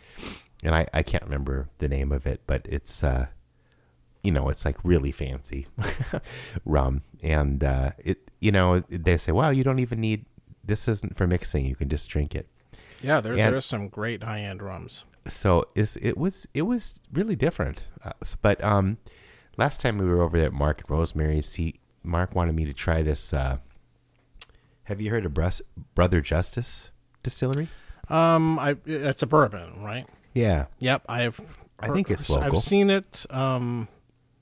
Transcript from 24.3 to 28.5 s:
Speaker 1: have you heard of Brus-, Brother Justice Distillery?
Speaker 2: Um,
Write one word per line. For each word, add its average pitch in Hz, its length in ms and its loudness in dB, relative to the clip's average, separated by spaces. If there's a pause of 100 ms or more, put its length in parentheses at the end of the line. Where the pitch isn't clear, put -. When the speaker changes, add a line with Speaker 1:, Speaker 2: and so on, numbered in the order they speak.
Speaker 1:
have 101 160 -6
you 107 100 -4
heard 107 160 0
of 76 80 -6
Brus-, 82 280 0 (320)
Brother 87 260 4
Justice - 720 -2 (340)
Distillery? 135 440 -2 (400)
Speaker 2:
Um, 160 520 4